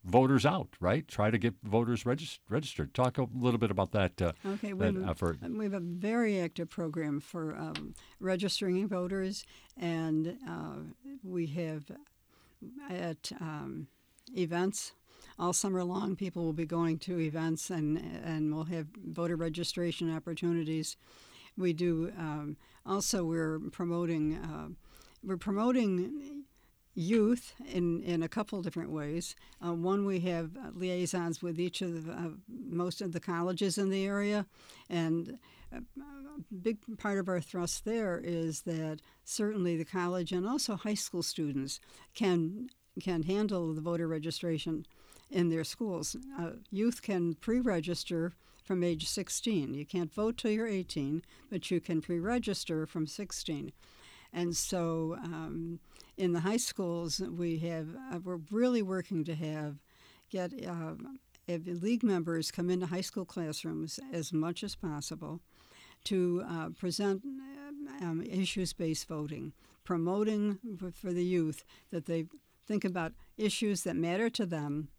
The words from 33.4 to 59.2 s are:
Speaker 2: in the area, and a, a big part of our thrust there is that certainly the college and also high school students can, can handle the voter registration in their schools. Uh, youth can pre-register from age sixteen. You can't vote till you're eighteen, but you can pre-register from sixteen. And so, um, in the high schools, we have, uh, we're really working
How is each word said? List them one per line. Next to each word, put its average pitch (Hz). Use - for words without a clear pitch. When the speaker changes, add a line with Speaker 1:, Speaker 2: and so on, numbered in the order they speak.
Speaker 2:
in 196
the 190
area, 202
and 170
a, -
a 277
big 220
part 202
of 190
our 180
thrust -
there 214
is 165
that 160
certainly 202
the 160
college 180
and 185
also 240
high 214
school 180
students 139
can, 185
can 170
handle 190
the 156
voter 170
registration 160
in 175
their 160
schools. 180
Uh, 170
youth 226
can 170
pre-register 175
from 180
age 160
sixteen. 180
You 143
can't 175
vote 220
till 220
you're 220
eighteen, 165
but 180
you 175
can 160
pre-register 175
from 156
sixteen. 147
And 175
so, 165
um, 165
in 185
the 170
high 202
schools, 170
we 170
have, 160
uh, 175
we're 180
really 240
working 185